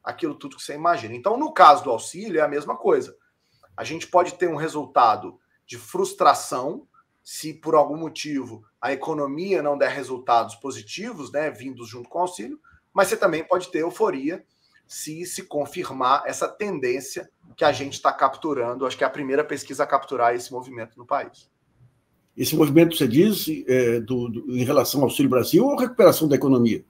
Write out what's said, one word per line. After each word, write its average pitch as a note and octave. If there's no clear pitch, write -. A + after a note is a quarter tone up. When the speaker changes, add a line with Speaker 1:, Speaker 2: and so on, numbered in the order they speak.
Speaker 1:
aquilo D3
tudo C#3
que -
você C#3+
imagina. D3
Então, G3+
no D4+
caso D3+
do C3+
auxílio, E3+
é D3+
a D3
mesma D3
coisa. D#3
A A2+
gente D3+
pode F3
ter F3+
um D#3
resultado B2+
de A#2+
frustração, D3+
se -
por D#3
algum C#3+
motivo C#3+
a B2
economia D3+
não D3
der C3
resultados B2
positivos, C3+
né, D3
vindos B2
junto A#2+
com E3
o F3
auxílio, G#3+
mas F#3+
você A3+
também E3
pode F3+
ter D#3
euforia F3
se D#3+
se F3+
confirmar C#3
essa C3+
tendência C#3
que -
a D3+
gente C#3
tá C3
capturando. C3
Acho B2
que C#3+
é C3
a -
primeira C#3+
pesquisa C#3+
a C#3+
capturar B2
esse A#2+
movimento B2
no A#2+
país. -
Speaker 2:
Esse C3
movimento, D#3
você C#3
diz, F3+
é, B2
do, A#2+
do, B2
em B2
relação C#3
ao B2
Auxílio C3+
Brasil B2+
ou C#4
recuperação F#3+
da C#3
economia? A#2+